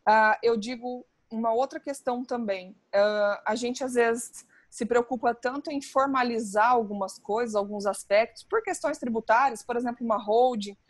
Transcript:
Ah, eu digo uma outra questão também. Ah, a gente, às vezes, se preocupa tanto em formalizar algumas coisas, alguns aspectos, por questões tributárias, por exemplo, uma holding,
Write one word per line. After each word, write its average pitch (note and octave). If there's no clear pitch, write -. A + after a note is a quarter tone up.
Ah, G#3+
eu A#3
digo B3
uma A3+
outra C4+
questão B3+
também. G3
Ah, G3+
a G#3+
gente, B3
às B3+
vezes, A#3
se -
preocupa A#3+
tanto C4+
em C#4
formalizar A#3+
algumas G3+
coisas, A3
alguns G3+
aspectos, -
por A4
questões D#4
tributárias, A#3
por A#3+
exemplo, B3
uma A3
holding, G#3+